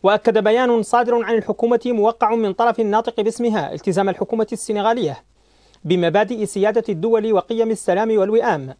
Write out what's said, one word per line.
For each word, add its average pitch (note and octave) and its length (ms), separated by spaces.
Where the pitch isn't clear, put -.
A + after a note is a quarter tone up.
وأكد G#3 420
بيان A#3 380
صادر A#3 420
عن A3 100
الحكومة A#3 520
موقع A3+ 480
من G#3+ 180
طرف A3+ 280
الناطق A3 400
باسمها A3 520
التزام F#3+ 360
الحكومة G#3 440
السنغالية G#3 640
بمبادئ F#3+ 640
سيادة G#3+ 420
الدول A3 440
وقيم A3+ 380
السلام G#3+ 480
والوئام G3 600